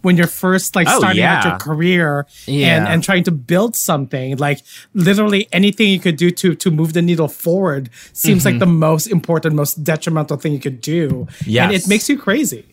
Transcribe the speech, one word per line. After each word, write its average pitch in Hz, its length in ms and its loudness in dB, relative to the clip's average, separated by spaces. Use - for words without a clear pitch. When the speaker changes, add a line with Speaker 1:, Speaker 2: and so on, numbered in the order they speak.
Speaker 1:
when 180 160 4
you're 170 80 4
first, 185 500 -2
like, 180 140 2
Speaker 2:
Oh, 262 80 4
Speaker 1:
starting - 240 2
out 143 220 2
Speaker 2:
yeah. 95 60 2
Speaker 1:
your 90 100 -4
career 156 640 0
Speaker 3:
Yeah. 143 300 2
Speaker 1:
and, 160 100 0
and 165 160 0
trying 190 220 0
to 185 60 0
build 143 440 0
something. 135 640 -4
Like, 139 240 -2
literally 202 580 2
anything 202 380 2
you 185 80 2
could 175 160 0
do 175 160 2
to, 175 240 0
to - 160 -2
move 160 220 0
the 170 100 0
needle 165 240 2
forward 165 640 -2
seems 185 300 2
like - 120 4
Speaker 3:
Mm-hmm. 120 40 -2
Speaker 1:
the 190 60 2
most 160 400 2
important, 165 480 0
most 147 300 -4
detrimental 156 540 -2
thing 151 160 -4
you 139 60 -4
could 131 220 -8
do. 147 460 -4
And - 60 -6
Speaker 2:
Yes. 175 380 0
Speaker 1:
it - 20 -2
makes 208 220 0
you 285 80 0
crazy. 202 560 -4